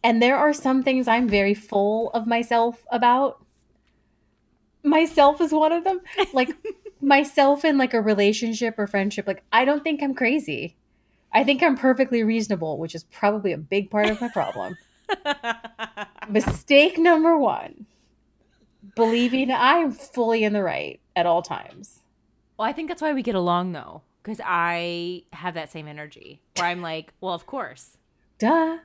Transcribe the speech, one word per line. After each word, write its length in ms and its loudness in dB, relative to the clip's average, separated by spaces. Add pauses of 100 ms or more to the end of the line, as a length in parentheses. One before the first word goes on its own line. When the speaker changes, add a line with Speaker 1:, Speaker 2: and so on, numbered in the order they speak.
Speaker 1:
and 180 4
there 140 4
are 180 4
some 300 0
things 240 0
I'm 220 2
very 240 2
full 580 -2
of 160 -4
myself 640 0
about. 520 2 (1400)
Myself 580 4
is 120 0
one 180 4
of 140 -2
them. 160 -2 (320)
Like, 160 0 (280)
Speaker 2:
<laughs> 240 -18
Speaker 1:
myself 640 4
in, 140 4
like, 160 0
a 80 2
relationship 760 0
or 80 -2
friendship, 420 -4
like, 160 -6 (100)
I 120 4
don't 180 0
think 200 -4
I'm 100 -2
crazy. 640 -4 (560)
I 140 2
think 180 2
I'm 140 2
perfectly 460 2
reasonable, 540 -2
which 180 -10
is 100 -14
probably 480 -2
a 40 -6
big 320 -4
part 200 0
of 100 -4
my 100 -6
problem. 480 -6 (320)
Speaker 2:
<laughs> 1200 -8
Speaker 1:
Mistake 680 2
number 400 4
one, 480 -4 (1080)
believing 560 2
I 260 4
am 140 0
fully 520 -2
in 100 0
the 100 0
right 360 -6 (160)
at 100 0
all 160 2
times. 580 -14 (580)
Speaker 2:
Well, 100 -4
I 60 -2
think 140 -10
that's 140 -10
why 120 -2
we 80 -2
get 140 -4
along, 380 0
though, 280 -16 (220)
'cause 200 -12
I 800 -4 (100)
have 200 -10
that 160 -10
same 180 -16
energy 540 -20 (160)
where 100 -2
I'm 140 -6
like, 400 -10
"Well, 120 -6
of 120 -10
course. 520 -14 (420)
Speaker 1:
Duh. 460 0